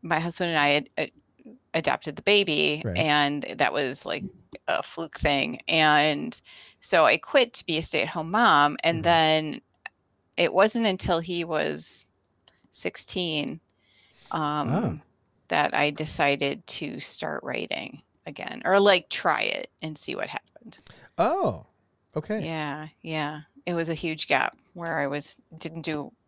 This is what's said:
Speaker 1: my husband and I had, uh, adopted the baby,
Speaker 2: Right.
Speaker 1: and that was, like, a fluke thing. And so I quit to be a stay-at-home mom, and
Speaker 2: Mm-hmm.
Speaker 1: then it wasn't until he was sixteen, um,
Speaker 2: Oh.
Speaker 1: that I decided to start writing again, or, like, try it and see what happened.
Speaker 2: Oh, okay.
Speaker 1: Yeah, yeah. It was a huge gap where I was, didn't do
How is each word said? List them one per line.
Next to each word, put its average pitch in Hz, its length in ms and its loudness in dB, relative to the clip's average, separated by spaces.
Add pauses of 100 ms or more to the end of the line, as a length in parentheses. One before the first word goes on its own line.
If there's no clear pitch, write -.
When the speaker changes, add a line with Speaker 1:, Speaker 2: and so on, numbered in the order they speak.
Speaker 1:
my 165 180 0
husband 170 300 -2
and 160 80 2
I 147 100 4
had, 143 200 2 (100)
uh, 151 80 -2 (680)
adopted 151 420 -2
the - 60 -16
baby, 156 640 4
Speaker 2:
Right. 110 140 -2
Speaker 1:
and 147 440 2 (140)
that 123 160 2
was, 139 320 -2
like, - 200 -4 (440)
a - 140 0
fluke - 360 -10
thing. 143 500 0
And 151 720 2 (400)
so 165 260 4
I 120 100 6
quit 247 380 2
to - 120 -10
be 156 120 0
a 170 40 -2
stay-at-home 160 480 -4
mom, 170 520 6
and 170 160 2
Speaker 2:
Mm-hmm. 160 40 -4
Speaker 1:
then 156 580 4 (760)
it 170 160 2
wasn't 220 340 4
until 190 340 0
he 170 240 -4
was 156 600 -4 (680)
sixteen, 165 880 -6 (720)
um, 151 420 -2
Speaker 2:
Oh. 156 240 -2 (500)
Speaker 1:
that 156 260 2
I 147 160 2
decided 143 800 0
to - 320 -8
start - 420 -8
writing - 600 -8 (240)
again, - 380 -12
or, 190 160 4
like, 196 300 4
try - 320 -2
it - 280 -4 (120)
and 156 160 -8
see - 160 -8
what - 140 -6
happened. - 500 -14 (400)
Speaker 2:
Oh, 226 480 0 (500)
okay. 202 280 -4
Speaker 1:
Yeah, 156 440 -6 (140)
yeah. 156 400 -4 (240)
It 175 80 -2
was 165 140 -2
a 165 60 -2
huge 156 340 -6
gap - 280 2 (180)
where 165 240 -4
I 143 80 0
was, 147 340 -6 (180)
didn't 165 240 -10
do 151 300 -6 (160)